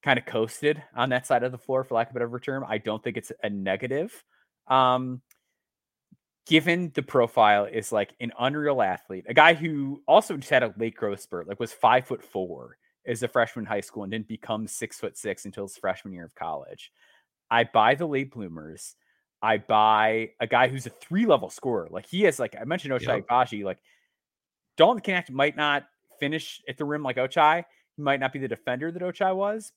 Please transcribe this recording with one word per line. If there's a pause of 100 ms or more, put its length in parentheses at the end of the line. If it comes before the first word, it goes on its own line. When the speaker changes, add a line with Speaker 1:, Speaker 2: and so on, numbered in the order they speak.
Speaker 1:
kinda
coasted (140)
on
that
side
of
the
floor,
for
lack
of
a
better
term.
I
don't
think
it's (140)
a
negative. (420)
Um, (1200)
given
the
profile
is,
like,
an
unreal
athlete,
a
guy
who
also
just
had
a
late
growth
spurt,
like,
was
five-foot-four (280)
as
a
freshman
in
high
school
and
didn't
become
six-foot-six
until
his
freshman
year
of
college. (580)
I
buy
the
late
bloomers. (460)
I
buy (100)
a
guy
who's
a
three-level
scorer.
Like,
he
has,
like,
I
mentioned
Ochai
Speaker 2:
Yep.
Speaker 1:
Agbaji,
like, (960)
Dalton
Knecht
might
not (340)
finish
at
the
rim
like
Ochai. (280)
He
might
not
be
the
defender
that
Ochai
was